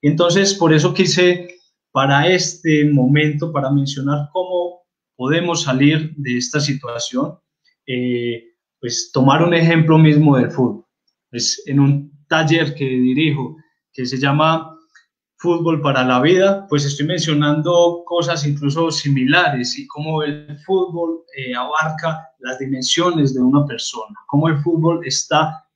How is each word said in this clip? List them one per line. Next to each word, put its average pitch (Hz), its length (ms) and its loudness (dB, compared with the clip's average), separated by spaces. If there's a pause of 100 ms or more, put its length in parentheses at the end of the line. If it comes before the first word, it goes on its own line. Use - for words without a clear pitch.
Entonces, 175 520 2
por 160 180 2
eso 156 220 2
quise 180 540 2 (440)
para 139 360 2
este 165 560 0
momento, 147 680 2
para 139 180 -4
mencionar 143 640 -2
cómo 180 500 -6 (340)
podemos 160 460 -2
salir 143 540 2
de 123 220 -4
esta 147 220 -4
situación, 127 800 -6 (480)
eh, 120 580 -4 (340)
pues - 340 -8
tomar 139 300 4
un 175 100 2
ejemplo 160 460 4
mismo 151 380 6
del 123 140 2
fútbol. 113 360 -4 (440)
Pues, - 360 -6
en 139 140 0
un 143 480 0
taller 156 460 2
que 139 100 -6
dirijo, 131 720 0 (360)
que 127 140 -8
se 127 120 -6
llama 151 580 0 (600)
Fútbol 165 440 -2
para 131 240 0
la 127 160 2
Vida, 190 480 2
pues 143 160 -2
estoy 143 220 -4
mencionando 165 1000 0
cosas 170 400 -2
incluso 147 440 -2
similares 139 880 0
y - 80 -16
cómo 156 360 -6
el 151 440 -10
fútbol, 170 580 -2 (120)
eh, 127 180 -10
abarca 156 760 -4 (100)
las 127 200 -10
dimensiones 139 760 0
de 127 60 -2
una 139 260 4
persona, 110 480 -10 (120)
cómo 151 220 0
el 160 100 0
fútbol 160 480 0
está - 680 -2